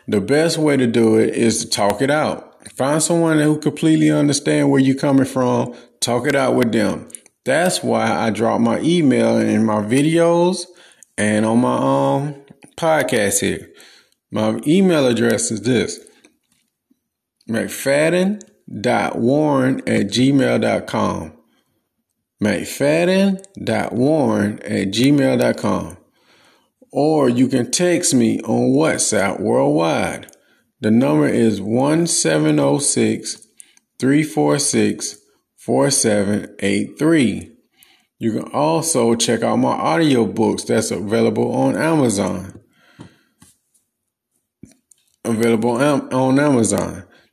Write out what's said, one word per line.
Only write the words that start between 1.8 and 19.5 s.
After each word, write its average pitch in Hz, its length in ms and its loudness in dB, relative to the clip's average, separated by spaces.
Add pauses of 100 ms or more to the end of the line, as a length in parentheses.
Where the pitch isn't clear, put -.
it 135 120 0
out. 143 320 -2 (320)
Find 147 260 0
someone 165 380 2
who 151 180 2
completely 156 540 2
understand 147 580 0
where 139 100 4
you're 135 140 4
coming 135 320 2
from. 123 480 -2 (260)
Talk 120 280 -2
it 139 80 0
out 131 180 0
with 123 180 2
them. 104 360 -2 (360)
That's 170 380 0
why 117 300 0
I 101 180 -2
drop 107 320 0
my 113 200 0
email 123 560 2
in 110 280 0
my 107 160 0
videos 165 840 2 (520)
and 107 260 0
on 113 180 2
my, 123 160 0
um, 139 580 0 (400)
podcast 131 640 0
here. 92 320 -4 (580)
My 110 380 -2
email 165 400 4
address 113 420 0
is 110 120 -6
this, 110 380 -2 (1500)
mcfadden 151 920 0 (400)
dot 110 360 -2
warren 135 680 0